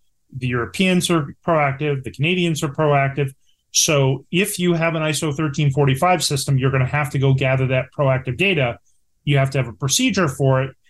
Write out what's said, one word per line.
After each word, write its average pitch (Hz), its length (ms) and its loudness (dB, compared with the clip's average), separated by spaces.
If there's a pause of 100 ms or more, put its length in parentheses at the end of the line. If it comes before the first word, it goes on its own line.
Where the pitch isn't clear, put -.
(360)
The 123 100 -6
Europeans 175 640 0
are 160 240 -2 (100)
proactive. 143 600 0
The 110 80 -10
Canadians 170 500 -2
are 160 60 -2
proactive. 139 640 0 (400)
So 139 580 2
if 185 300 -2
you 175 140 2
have 160 200 0
an 160 80 -2
iso 156 340 -2
thirteen 151 360 0
forty-five 143 500 2
system, 139 340 -2
you're 131 140 2
gonna 131 160 0
have 147 240 -2
to 143 80 -2
go 135 160 4
gather 131 320 0
that 131 200 0 (120)
proactive 131 380 0
data. 147 420 0 (460)
You 143 140 2
have 135 120 2
to 139 80 -2
have 127 80 0
a 120 60 -12
procedure 190 560 0
for 135 340 0
it. 131 140 -8 (140)